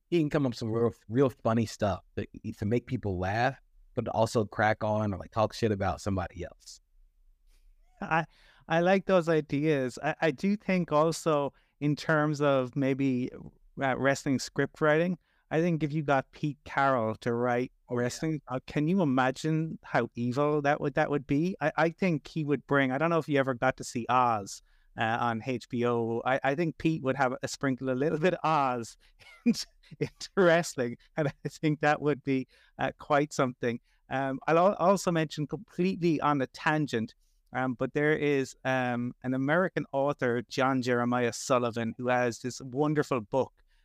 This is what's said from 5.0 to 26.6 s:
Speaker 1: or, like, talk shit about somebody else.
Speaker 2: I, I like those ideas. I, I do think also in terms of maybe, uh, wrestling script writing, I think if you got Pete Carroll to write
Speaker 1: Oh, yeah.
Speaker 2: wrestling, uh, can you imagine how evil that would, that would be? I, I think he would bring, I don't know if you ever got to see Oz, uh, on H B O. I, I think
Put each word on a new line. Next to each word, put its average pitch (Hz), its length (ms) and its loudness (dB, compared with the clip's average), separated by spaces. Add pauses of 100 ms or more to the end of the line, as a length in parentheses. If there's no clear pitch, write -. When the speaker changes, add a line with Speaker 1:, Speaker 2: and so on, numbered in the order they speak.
Speaker 1:
or, 87 60 -6
like, - 140 -14
talk 107 200 0
shit 113 180 0
about 98 300 -2
somebody 90 440 -4
else. - 360 -18 (1200)
Speaker 2:
I, 160 240 -2 (440)
I 165 120 2
like 185 240 4
those 175 240 4
ideas. 147 760 0
I, 156 200 -2
I 160 80 2
do 196 260 0
think 185 340 -2
also 151 640 2 (280)
in 147 160 0
terms 151 440 0
of 135 340 2
maybe, 135 560 0 (520)
uh, 127 160 0
wrestling 135 400 2
script - 420 -4
writing, 160 380 2 (320)
I 160 100 2
think 165 220 0
if 143 100 -2
you 156 100 -2
got 139 300 0
Pete - 320 -6
Carroll 127 520 0
to 117 180 -2
write 123 380 0 (160)
Speaker 1:
Oh, 127 80 -4
yeah. 120 60 0
Speaker 2:
wrestling, 151 440 -2
uh, 127 220 -6
can 151 180 -2
you 185 160 2
imagine 156 800 0
how 117 320 0
evil 143 480 0
that 143 180 2
would, 143 140 -4
that 156 160 2
would 143 160 -2
be? 165 340 0
I, 151 160 0
I 160 120 4
think 170 400 -2
he 156 160 -4
would 139 240 -2
bring, 139 240 2
I 135 60 -2
don't 160 120 0
know 170 80 2
if 151 100 -2
you 143 100 0
ever 131 160 2
got 127 240 0
to 123 60 -12
see 117 240 -6
Oz, 117 540 0 (340)
uh, 117 240 0
on 117 240 0
H 127 240 -6
B 120 180 0
O. 117 380 0
I, 131 200 0
I 139 100 0
think 160 240 -2